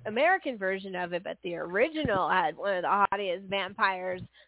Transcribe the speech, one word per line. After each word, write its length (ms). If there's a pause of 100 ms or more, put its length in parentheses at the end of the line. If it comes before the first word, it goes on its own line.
American 500
version 380
of 180
it, 120
but 180
the 140
original 720
had 280
one 200
of 60
the 280
hottest 380
vampires 720 (280)